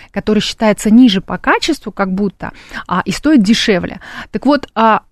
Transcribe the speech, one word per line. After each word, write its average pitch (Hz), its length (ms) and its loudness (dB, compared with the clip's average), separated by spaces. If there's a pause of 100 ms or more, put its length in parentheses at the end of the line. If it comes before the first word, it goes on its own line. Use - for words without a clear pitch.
(100)
которая 214 300 -2
считается 214 500 -2
ниже 220 300 6
по - 160 -10
качеству, 302 560 -2
как 190 220 -4
будто, 196 380 -6 (360)
а, 180 160 -4
и 190 80 -6
стоит 294 300 2
дешевле. 185 580 0 (300)
Так - 160 -6
вот, 285 280 2
а, 220 260 2 (120)